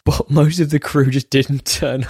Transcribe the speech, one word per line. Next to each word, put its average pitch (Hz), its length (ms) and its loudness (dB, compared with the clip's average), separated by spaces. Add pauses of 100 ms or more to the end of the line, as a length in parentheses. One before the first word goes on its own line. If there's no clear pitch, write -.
<laughs> - 40 -12
but - 260 0
most 156 300 2
of 151 80 0
the 147 100 2
crew 139 320 0
just 131 200 -2
didn't 135 340 -2
turn 131 460 -4